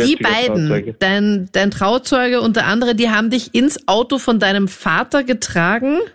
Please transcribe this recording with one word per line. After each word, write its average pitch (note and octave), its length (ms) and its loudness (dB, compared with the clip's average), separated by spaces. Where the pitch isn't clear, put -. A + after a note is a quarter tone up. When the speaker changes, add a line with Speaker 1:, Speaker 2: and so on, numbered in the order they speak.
Speaker 1:
jetziger A#3 180 -2
Speaker 2:
beiden, G#3 380 0
Speaker 1:
Trauzeuge. A2+ 320 -2
Speaker 2:
dein, G3+ 540 0
dein G3 180 0
Trauzeuge B3 680 0
und A3+ 140 0
der A3+ 120 0
andere, A#3 280 0
die A3+ 140 2
haben A3 200 0
dich A#3+ 260 -4
ins C4 340 0
Auto B3 300 0
von A3 200 0
deinem G3 300 2
Vater G#3+ 540 -2
getragen? A#3+ 760 0